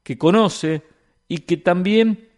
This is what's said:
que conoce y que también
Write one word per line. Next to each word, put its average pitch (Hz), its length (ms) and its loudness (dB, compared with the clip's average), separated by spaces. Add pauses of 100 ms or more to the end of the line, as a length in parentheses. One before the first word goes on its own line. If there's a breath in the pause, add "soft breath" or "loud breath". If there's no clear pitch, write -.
que - 160 -12
conoce 175 640 0 (440)
y 165 120 -8
que 165 180 -4
también 196 800 0